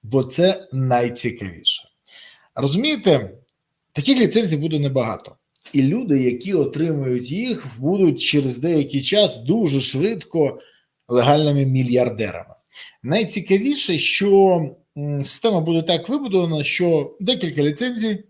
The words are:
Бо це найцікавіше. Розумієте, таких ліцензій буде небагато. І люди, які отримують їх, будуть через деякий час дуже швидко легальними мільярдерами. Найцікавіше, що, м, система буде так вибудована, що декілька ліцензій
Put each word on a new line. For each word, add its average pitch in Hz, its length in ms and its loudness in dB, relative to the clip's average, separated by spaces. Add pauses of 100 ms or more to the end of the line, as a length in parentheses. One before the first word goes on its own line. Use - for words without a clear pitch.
Бо 127 200 0
це 185 480 0
найцікавіше. 120 1120 -2 (720)
Розумієте, 156 760 0 (600)
таких 254 280 0
ліцензій 202 380 2
буде 156 220 -2
небагато. 131 560 -2 (380)
І 139 80 4
люди, 151 420 2
які 123 300 -2
отримують 139 800 -2
їх, 220 340 -4 (120)
будуть 160 440 2
через 135 360 0
деякий 143 440 0
час 190 360 0
дуже 139 440 0
швидко 156 800 -2 (480)
легальними 143 580 4
мільярдерами. 120 920 -2 (480)
Найцікавіше, 196 920 0
що, 196 640 4 (360)
м, 143 260 -4
система 190 380 0
буде 165 200 0
так 170 280 -2
вибудована, 185 540 0
що 165 560 0
декілька 175 420 -2
ліцензій 214 680 -2